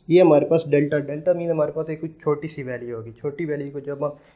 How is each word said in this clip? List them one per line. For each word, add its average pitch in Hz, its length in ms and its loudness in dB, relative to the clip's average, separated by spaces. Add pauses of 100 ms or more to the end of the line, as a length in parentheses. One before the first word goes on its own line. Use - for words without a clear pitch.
ये 170 120 6
हमारे 151 260 6
पास 160 220 2
डेल्टा, 143 320 2
डेल्टा 151 340 -2
मीन 170 160 -2
हमारे 151 220 0
पास 156 180 -6
एक 160 320 -10
छोटी 147 260 -2
सी 147 140 -12
वैल्यू 120 340 -8
होगी। 113 160 -12
छोटी 147 320 -8
वैल्यू 147 280 -6
को 143 80 -10
जब 143 240 -8
हम 147 120 -6 (200)